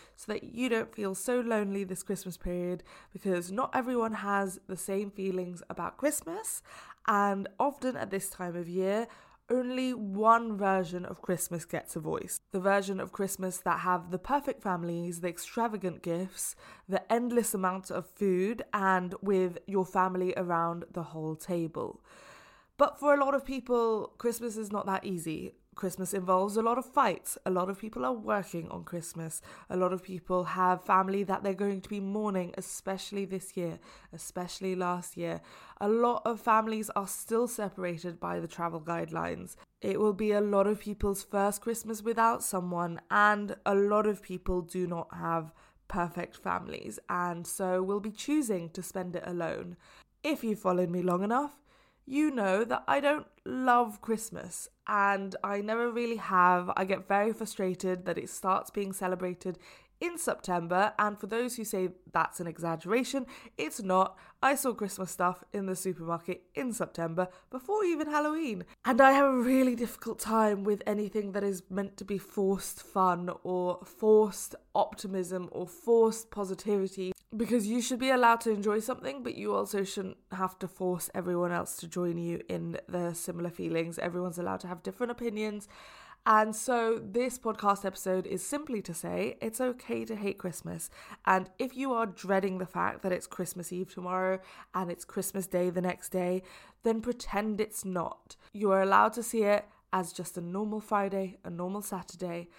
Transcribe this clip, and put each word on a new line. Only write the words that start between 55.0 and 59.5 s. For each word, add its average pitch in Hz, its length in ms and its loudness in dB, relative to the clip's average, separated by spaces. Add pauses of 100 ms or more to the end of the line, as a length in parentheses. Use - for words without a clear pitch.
I 202 200 -2
never 233 280 0
really 233 260 0
have. 180 600 6
I 190 80 2
get 185 240 -2
very 208 240 4
frustrated 185 720 -2
that 170 140 -2
it - 100 -8
starts - 420 0
being 196 220 -4
celebrated 180 640 -4 (440)